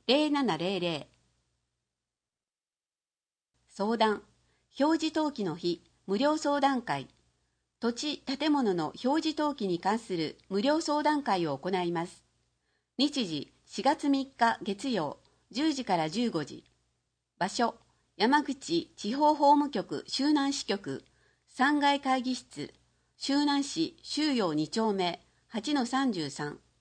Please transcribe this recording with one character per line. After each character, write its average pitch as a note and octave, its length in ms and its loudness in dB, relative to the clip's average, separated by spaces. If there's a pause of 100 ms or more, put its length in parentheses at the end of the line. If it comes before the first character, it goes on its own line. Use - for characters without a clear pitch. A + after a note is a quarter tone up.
零 D4+ 220 4
七 C4 300 0
零 F#3 200 -2
零。 D#3+ 280 -4 (2500)
相 G#3+ 280 -2
談、 G#3+ 260 2 (560)
表 D#4+ 220 4
示 D#4+ 180 -2
登 D4+ 140 0
記 A3+ 100 -6
の F3 140 -2
日、 F3 260 -4 (240)
無 G3 120 0
料 D4 180 2
相 C#4+ 240 0
談 C4+ 220 2
会。 C#3 260 -4 (720)
土 A#3+ 160 -2
地、 D4 240 -6
建 D4 340 -2
物 A#3 220 2
の D#3 180 -2 (100)
表 D4 200 0
示 D#4 180 -2
登 D4 160 -2
記 G3+ 100 -4
に F3 120 -2
関 G3+ 200 0
す G3+ 160 -8
る D#3+ 220 -4 (140)
無 G3 100 -2
料 D4+ 220 2
相 D4 200 -2
談 D4 200 2
会 F#3 240 0
を C#3+ 100 -2
行 F3+ 140 -6
い F3+ 220 0
ま E3+ 140 -2
す。 - 160 -16 (760)
日 C4+ 280 0
時、 D#3 280 -8 (100)
四 - 180 -10
月 C#4+ 280 2
三 C4+ 160 2
日 A3+ 340 2
月 G3+ 300 -4
曜、 D#3+ 280 -2 (320)
十 D4+ 220 0
時 C4 140 -6
か F#3 100 2
ら D#3 140 0
十 A3+ 200 0
五 D#3+ 140 -2
時。 - 200 -16 (760)
場 F#3 100 0
所、 - 300 -2 (400)
山 C4+ 240 4
口 E3+ 520 -4
地 G#3 200 -6
方 D4+ 200 4
法 C#4+ 200 6
務 C#4+ 160 4
局 F3 360 -4
周 C4+ 220 -2
南 C#4 240 2
支 - 140 -8
局、 E3+ 360 -6 (460)
三 C#4+ 320 2
階 C#4+ 220 2
会 C4 200 0
議 B3+ 140 -2
室、 - 380 -12 (420)
周 C#4 240 0
南 C#4+ 240 2
市 - 380 -4
周 D4 320 -2
陽 F#3+ 180 0
二 D3+ 160 0
丁 A3 240 0
目 F3+ 260 -2 (300)
八 A3+ 240 -6
の B3+ 140 0
三 C4 260 0
十 D#3 160 -4
三。 D3 300 -8 (220)